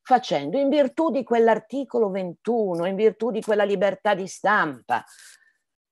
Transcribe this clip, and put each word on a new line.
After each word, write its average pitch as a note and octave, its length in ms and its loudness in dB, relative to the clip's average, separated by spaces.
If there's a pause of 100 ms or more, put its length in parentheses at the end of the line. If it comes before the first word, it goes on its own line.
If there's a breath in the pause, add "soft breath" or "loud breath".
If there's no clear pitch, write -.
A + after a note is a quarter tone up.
facendo F3+ 540 0
in C#4 120 2
virtù D4 420 2
di B3+ 140 -2
quell'articolo A3+ 840 0
ventuno, F#3 760 -4
in G3 80 -2
virtù A3 380 0
di G#3+ 100 -4
quella G#3 220 0
libertà G3+ 500 0
di F#3 140 -8
stampa, D3 760 -2 (880 soft breath)